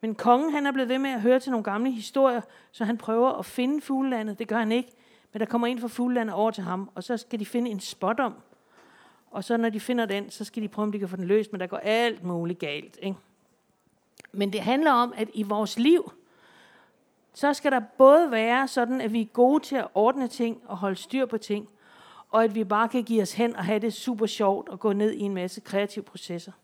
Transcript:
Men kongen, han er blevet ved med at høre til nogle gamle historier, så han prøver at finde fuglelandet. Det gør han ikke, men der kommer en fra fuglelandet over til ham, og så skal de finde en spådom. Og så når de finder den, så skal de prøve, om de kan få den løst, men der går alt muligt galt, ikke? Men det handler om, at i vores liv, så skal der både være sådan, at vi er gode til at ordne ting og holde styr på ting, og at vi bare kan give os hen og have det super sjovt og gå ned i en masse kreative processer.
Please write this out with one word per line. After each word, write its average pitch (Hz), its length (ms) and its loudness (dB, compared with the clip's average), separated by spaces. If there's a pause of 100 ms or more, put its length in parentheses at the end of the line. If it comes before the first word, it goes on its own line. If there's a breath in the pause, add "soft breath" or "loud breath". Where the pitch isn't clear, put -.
Men 220 140 -4
kongen, 254 380 4
han 285 140 0
er 285 60 0
blevet 262 160 0
ved 254 100 0
med 269 120 -2
at 247 100 -4
høre 247 200 4
til 262 100 -8
nogle 226 140 -2
gamle 220 260 -2
historier, 240 500 2 (320 loud breath)
så - 120 -6
han 226 120 -2
prøver 233 360 2
at - 140 -6
finde 269 340 -2
fuglelandet. 254 580 -4
Det 226 100 -8
gør 220 100 -2
han 220 140 0
ikke, 247 200 -2 (400 soft breath)
men 214 80 -6
der 233 60 0
kommer 233 200 0
en 247 120 -2
fra 233 100 -6
fuglelandet 247 460 -2
over 214 160 2
til 214 140 -8
ham, 185 300 -6
og 185 100 -10
så 240 120 -4
skal 220 240 -6
de 202 60 -6
finde 240 240 -2
en 202 100 -6
spådom. 226 540 -4 (960 soft breath)
Og 202 140 -8
så 233 120 0
når 226 120 2
de 214 120 -4
finder 233 260 -2
den, 202 240 -4
så - 140 -12
skal 214 180 -8
de 208 60 -6
prøve, 214 160 -4
om 208 80 -2
de 214 60 -4
kan 196 100 -4
få 185 80 -10
den 185 80 -6
løst, 208 280 2
men 196 80 -6
der 185 60 -4
går - 100 -8
alt 220 480 0
muligt 175 340 -4
galt, 151 440 -10
ikke? 196 140 -6 (1160)
Men 202 200 -2
det 208 80 -4
handler 269 320 2
om, 240 240 2
at 220 180 -4
i 214 80 -4
vores 208 360 -4
liv, 311 340 4 (1200 soft breath)
så 285 200 2
skal 277 180 0
der 254 80 2
både 277 500 8
være 240 380 0
sådan, 247 320 0
at 220 120 -4
vi 226 80 0
er 214 60 -2
gode 262 380 4
til 277 120 -4
at 233 180 -2
ordne 247 340 2
ting 233 380 -4
og 202 100 -12
holde 190 200 -2
styr 254 300 -4
på 233 120 -6
ting, 208 300 -6 (640 loud breath)
og 226 140 4
at 214 100 2
vi 220 100 0
bare 208 240 2
kan 247 140 -2
give 220 200 2
os 180 100 -2
hen 233 240 0
og 190 80 -6
have 214 140 0
det 214 140 -2
super 226 340 -4
sjovt 202 420 0
og 185 120 -12
gå 214 120 2
ned 208 200 2
i - 80 -8
en 202 140 -2
masse 185 260 -6
kreative 202 440 -4
processer. 180 480 -12 (120)